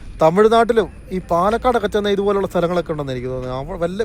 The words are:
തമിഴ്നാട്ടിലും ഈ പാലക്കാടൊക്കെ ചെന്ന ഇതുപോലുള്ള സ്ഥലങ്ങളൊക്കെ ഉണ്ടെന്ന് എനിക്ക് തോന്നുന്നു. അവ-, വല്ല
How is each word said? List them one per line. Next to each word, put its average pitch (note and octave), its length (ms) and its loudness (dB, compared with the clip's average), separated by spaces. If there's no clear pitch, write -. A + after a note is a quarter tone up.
തമിഴ്നാട്ടിലും G#3+ 640 4
ഈ - 20 -2
പാലക്കാടൊക്കെ G#3+ 640 0
ചെന്ന G#3 220 0
ഇതുപോലുള്ള G3 360 0
സ്ഥലങ്ങളൊക്കെ F3 420 -2
ഉണ്ടെന്ന് C#3+ 220 -6
എനിക്ക് B2 180 -6
തോന്നുന്നു. B2+ 260 -6
അവ-, D3 240 -10
വല്ല F#3 220 -4